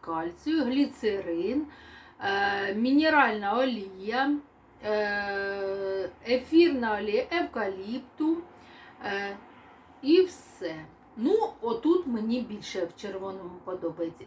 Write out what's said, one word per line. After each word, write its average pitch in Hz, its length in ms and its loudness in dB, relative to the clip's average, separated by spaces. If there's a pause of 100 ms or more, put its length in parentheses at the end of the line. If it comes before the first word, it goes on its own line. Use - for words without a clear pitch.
кальцію, 254 640 -2
гліцерин, 220 1000 0 (580)
е, 202 500 0
мінеральна 240 840 4
олія, 233 800 -2 (480)
е, 196 1300 -2 (180)
ефірна 254 680 4
олія 214 320 0
евкаліпту, 247 1080 -2 (680)
е, 202 320 -4 (640)
і 330 200 8
все. 160 600 -6 (320)
Ну, 392 440 2
отут 311 460 2
мені 226 340 0
більше 208 440 -6
в - 160 -10
червоному 190 500 -8 (140)
подобається. 170 640 -6